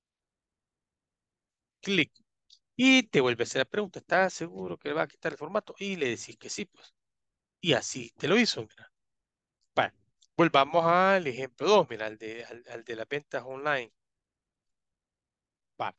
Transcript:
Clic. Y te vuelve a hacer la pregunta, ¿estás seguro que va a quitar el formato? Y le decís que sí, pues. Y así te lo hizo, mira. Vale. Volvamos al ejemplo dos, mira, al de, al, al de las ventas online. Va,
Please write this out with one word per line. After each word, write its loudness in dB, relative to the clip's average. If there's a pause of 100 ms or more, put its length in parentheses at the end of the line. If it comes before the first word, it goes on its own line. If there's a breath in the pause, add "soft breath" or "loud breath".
(1800)
Clic. 0 (640)
Y 6
te 2
vuelve 2
a -8
hacer -4
la 0
pregunta, -6
¿estás 2
seguro -8
que -6
va 0
a -6
quitar -8
el -14
formato? -6
Y -6
le -2
decís -8
que -16
sí, -8
pues. -20 (680)
Y 4
así -4
te -6
lo 4
hizo, 0
mira. -18 (840)
Vale. 0 (440)
Volvamos 4
al 4
ejemplo -6
dos, 6
mira, -6
al -10
de, -12
al, -18
al -14
de -10
las -8
ventas -8
online. -6 (1900)
Va, -6